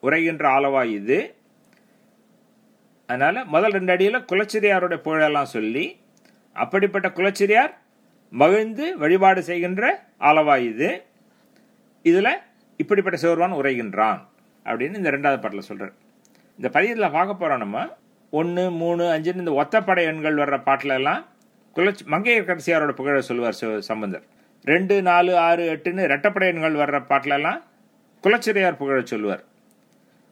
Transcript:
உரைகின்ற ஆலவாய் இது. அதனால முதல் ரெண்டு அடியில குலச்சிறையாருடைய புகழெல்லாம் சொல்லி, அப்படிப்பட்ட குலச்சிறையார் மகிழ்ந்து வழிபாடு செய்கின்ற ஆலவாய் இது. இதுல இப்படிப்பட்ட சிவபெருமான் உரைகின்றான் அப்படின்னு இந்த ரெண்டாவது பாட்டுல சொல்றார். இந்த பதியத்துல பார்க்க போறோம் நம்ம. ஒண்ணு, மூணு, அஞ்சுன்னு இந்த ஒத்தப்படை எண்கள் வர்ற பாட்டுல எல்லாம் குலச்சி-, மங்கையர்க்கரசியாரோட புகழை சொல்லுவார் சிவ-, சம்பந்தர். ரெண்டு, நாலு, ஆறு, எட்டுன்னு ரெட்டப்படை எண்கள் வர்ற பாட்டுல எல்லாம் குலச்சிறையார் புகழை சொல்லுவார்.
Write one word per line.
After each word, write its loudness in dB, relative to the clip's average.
உரைகின்ற 0
ஆலவாய் 2
இது. 0
அதனால 0
முதல் 0
ரெண்டு 0
அடியில 2
குலச்சிறையாருடைய 0
புகழெல்லாம் 0
சொல்லி, -2
அப்படிப்பட்ட 0
குலச்சிறையார் 2
மகிழ்ந்து 2
வழிபாடு 4
செய்கின்ற -4
ஆலவாய் 4
இது. -2
இதுல 4
இப்படிப்பட்ட 0
சிவபெருமான் 0
உரைகின்றான் 0
அப்படின்னு -4
இந்த 0
ரெண்டாவது 0
பாட்டுல -8
சொல்றார். -12
இந்த -4
பதியத்துல 0
பார்க்க -2
போறோம் -2
நம்ம. -6
ஒண்ணு, -2
மூணு, -2
அஞ்சுன்னு -2
இந்த -4
ஒத்தப்படை 0
எண்கள் -2
வர்ற 0
பாட்டுல 0
எல்லாம் 0
குலச்சி-, -2
மங்கையர்க்கரசியாரோட 0
புகழை -2
சொல்லுவார் -4
சிவ-, -4
சம்பந்தர். -8
ரெண்டு, 2
நாலு, 4
ஆறு, 2
எட்டுன்னு -2
ரெட்டப்படை 0
எண்கள் 0
வர்ற 0
பாட்டுல 0
எல்லாம் -4
குலச்சிறையார் 2
புகழை 0
சொல்லுவார். -6